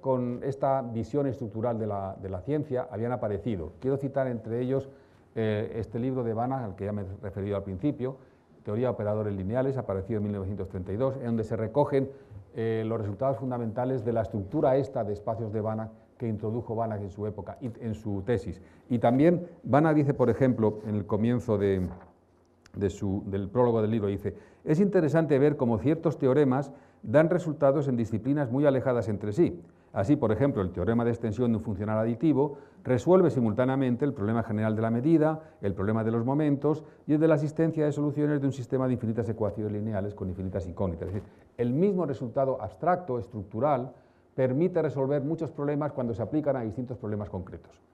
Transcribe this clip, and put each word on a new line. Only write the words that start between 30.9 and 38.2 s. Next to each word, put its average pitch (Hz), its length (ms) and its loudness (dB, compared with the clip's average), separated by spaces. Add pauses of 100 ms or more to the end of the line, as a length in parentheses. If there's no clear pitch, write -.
de 120 60 2
extensión 117 400 0
de 113 60 2
un 107 80 -4
funcional 107 340 -2
aditivo 131 600 2 (260)
resuelve 160 460 6
simultáneamente 127 760 2
el 143 80 0
problema 113 300 0
general 110 340 -2
de 110 60 0
la 113 80 0
medida, 151 500 2 (220)
el 101 120 0
problema 107 300 0
de 110 80 0
los 117 120 0
momentos 147 600 0 (220)
y 143 80 2
el 151 60 4
de 160 60 6
la 160 80 6
existencia 156 520 0
de 147 60 2
soluciones 147 480 0